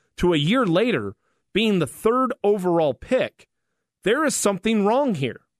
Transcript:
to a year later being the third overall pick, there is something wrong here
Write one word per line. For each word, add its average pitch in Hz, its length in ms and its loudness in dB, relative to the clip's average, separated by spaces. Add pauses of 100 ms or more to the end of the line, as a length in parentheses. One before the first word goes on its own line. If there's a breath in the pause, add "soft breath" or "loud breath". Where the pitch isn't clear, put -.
(160)
to 180 180 2
a 156 40 2
year 214 280 0
later 165 480 -2 (380)
being 208 260 0
the 151 80 0
third 247 460 0 (100)
overall 180 500 2
pick, - 560 -4 (540)
there 269 220 0
is 277 100 0
something 208 500 0
wrong 240 300 2
here 131 280 -6 (180)